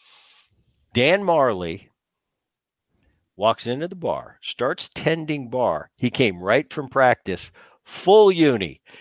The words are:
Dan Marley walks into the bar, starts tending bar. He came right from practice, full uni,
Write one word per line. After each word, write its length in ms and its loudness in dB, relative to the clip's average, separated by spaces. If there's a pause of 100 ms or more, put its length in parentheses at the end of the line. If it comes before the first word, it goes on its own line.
(960)
Dan 300 2
Marley 680 -2 (1400)
walks 320 0
into 220 -6
the 80 -14
bar, 460 -8
starts 520 -6
tending 540 -4
bar. 480 -4
He 140 -2
came 280 0
right 320 0
from 180 -12
practice, 640 0 (320)
full 480 4
uni, 520 0 (180)